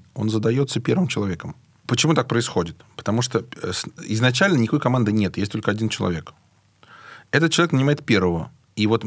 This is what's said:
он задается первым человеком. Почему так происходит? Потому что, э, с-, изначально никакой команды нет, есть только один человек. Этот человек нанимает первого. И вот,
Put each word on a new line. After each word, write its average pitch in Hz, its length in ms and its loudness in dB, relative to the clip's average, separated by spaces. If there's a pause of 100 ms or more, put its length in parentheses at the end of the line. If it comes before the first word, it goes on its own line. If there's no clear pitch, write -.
(140)
он 110 160 -2
задается 117 500 0
первым 156 280 0
человеком. 95 460 -4 (320)
Почему 151 280 2
так 123 140 2
происходит? 90 480 -2 (200)
Потому 113 260 0
что, 120 220 -2 (180)
э, 92 100 -4
с-, - 140 -6 (220)
изначально 123 500 2
никакой 120 220 2
команды 123 320 2
нет, 101 260 0
есть 101 140 -2
только 107 200 -2
один 107 180 -2
человек. 87 420 -4 (1000)
Этот 160 200 2
человек 170 200 2
нанимает 139 320 2
первого. 90 460 0 (260)
И 107 100 2
вот, 107 200 0